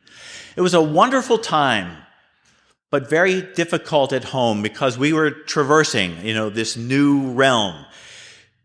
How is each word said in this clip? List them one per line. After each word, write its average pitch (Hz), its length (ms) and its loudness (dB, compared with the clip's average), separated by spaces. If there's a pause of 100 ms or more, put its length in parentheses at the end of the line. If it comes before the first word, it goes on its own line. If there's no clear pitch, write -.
(560)
It 170 40 -2
was 180 140 2
a 165 80 6
wonderful 226 560 2
time, 117 580 -2 (920)
but 135 180 -2
very 185 340 2
difficult 165 680 -2
at 127 120 -2
home 117 380 0
because 117 360 -2
we 143 140 0
were 156 180 0
traversing, 127 960 0
you 110 80 -2
know, 110 160 -4
this 110 260 -4
new 135 540 0
realm. 113 560 0 (800)